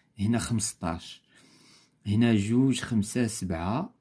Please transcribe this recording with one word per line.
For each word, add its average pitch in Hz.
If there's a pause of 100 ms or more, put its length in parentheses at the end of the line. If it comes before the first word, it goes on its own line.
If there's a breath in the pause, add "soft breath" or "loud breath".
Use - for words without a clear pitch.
(200)
هنا 110
خمستاش، - (840 soft breath)
هنا 113
جوج، 117
خمسة، 113
سبعة، 98